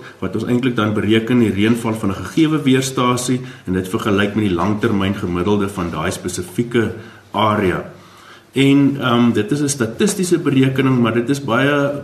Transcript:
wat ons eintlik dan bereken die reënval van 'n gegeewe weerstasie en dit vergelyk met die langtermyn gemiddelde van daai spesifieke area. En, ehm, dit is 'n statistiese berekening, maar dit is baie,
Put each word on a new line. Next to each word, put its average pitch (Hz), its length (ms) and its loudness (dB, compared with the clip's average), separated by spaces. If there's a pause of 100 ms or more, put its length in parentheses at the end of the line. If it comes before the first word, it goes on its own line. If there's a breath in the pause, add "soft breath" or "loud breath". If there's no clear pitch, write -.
(200 loud breath)
wat 90 160 -6
ons 110 100 -4
eintlik 123 300 0
dan 107 180 0
bereken 110 460 2
die 107 120 4
reënval 110 420 0
van 107 160 -4
'n 92 60 -4
gegeewe 156 460 0
weerstasie 131 800 0 (240 loud breath)
en 92 80 -4
dit 92 140 -2
vergelyk 101 480 0
met 107 80 0
die 95 120 0
langtermyn 101 600 0
gemiddelde 98 540 -2
van 87 200 -6
daai 82 220 -4
spesifieke 101 800 -4 (380 loud breath)
area. 101 540 0 (640 loud breath)
En, 139 480 4
ehm, 120 320 4
dit 104 200 0
is 143 100 -2
'n 143 80 0
statistiese 175 680 0
berekening, 135 600 2
maar 113 140 2
dit 117 160 0
is 139 140 -2
baie, 139 480 0 (120)